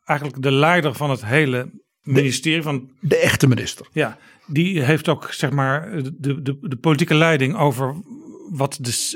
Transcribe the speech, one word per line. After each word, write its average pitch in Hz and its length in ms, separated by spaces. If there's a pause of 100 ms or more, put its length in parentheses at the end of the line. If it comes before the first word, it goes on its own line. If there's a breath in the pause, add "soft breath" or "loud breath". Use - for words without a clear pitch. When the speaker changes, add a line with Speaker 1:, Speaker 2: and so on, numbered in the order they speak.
Speaker 1:
eigenlijk 143 380
de 139 100
leider 151 420
van 143 160
het 113 160
hele 131 560 (200)
ministerie. 139 560
Speaker 2:
De, 165 60
Speaker 1:
van, 143 260 (100)
Speaker 2:
de 165 180
echte 156 300
minister. - 440
Speaker 1:
Ja, 127 260 (300 soft breath)
die 165 340
heeft 143 280
ook, - 220
zeg 139 200
maar, 143 520
de, 135 380
de, 139 200
de 135 160
politieke 156 380
leiding 156 400
over 135 400 (600)
wat 135 260
de 123 100
s-, - 240